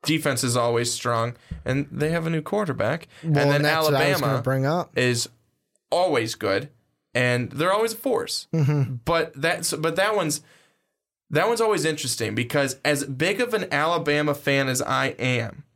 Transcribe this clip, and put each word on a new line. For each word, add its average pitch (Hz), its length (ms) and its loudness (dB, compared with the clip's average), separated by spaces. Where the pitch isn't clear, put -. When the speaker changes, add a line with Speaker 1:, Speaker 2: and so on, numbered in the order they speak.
Speaker 1:
Defense 151 400 0
is 120 140 0
always 120 360 0
strong, 120 420 -2
and 139 260 -2
they 151 200 -2
have 165 160 -2
a - 20 -2
new 160 120 -2
quarterback. 151 680 -2
Speaker 2:
Well, 156 180 2
Speaker 1:
And 143 100 4
then 143 60 4
Speaker 2:
and 147 80 2
that's 156 200 2
what 151 100 4
I 135 40 2
was 160 160 4
Speaker 1:
Alabama 143 180 0
Speaker 2:
gonna 123 100 0
bring 131 220 0
up. 165 320 -2
Speaker 1:
is 123 300 0
always 123 460 2
good, 104 340 -2
and 123 380 2
they're 160 220 0
always 220 200 0
a 220 40 -12
force. - 560 -4
Speaker 2:
Mm-hmm. 143 420 2
Speaker 1:
But 165 340 0
that's, 165 340 -2
but 165 240 -2
that 208 180 2
one's, 165 260 0
that 175 180 2
one's 226 140 0
always 202 240 2
interesting 123 500 -2
because 135 500 0
as 143 200 2
big 147 360 -2
of 233 120 -2
an 202 200 -2
Alabama 147 600 0
fan 139 340 0
as 127 120 -2
I 131 260 0
am 120 440 -2